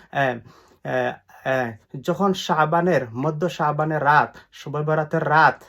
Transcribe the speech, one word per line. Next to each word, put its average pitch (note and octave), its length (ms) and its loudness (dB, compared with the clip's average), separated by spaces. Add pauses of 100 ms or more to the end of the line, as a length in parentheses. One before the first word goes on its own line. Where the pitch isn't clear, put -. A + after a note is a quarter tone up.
(120)
আহ, C#3+ 60 -4
আহ, B2+ 1300 -6
আহ, B2+ 240 -2 (280)
যখন F#3 340 0
শাবানের, E3 800 0
মধ্য D3+ 340 -2
শাবানের D3+ 560 -2
রাত, C#3 320 2 (160)
শবে D3 300 -8
বরাতের D#3 460 -2
রাত D3 400 4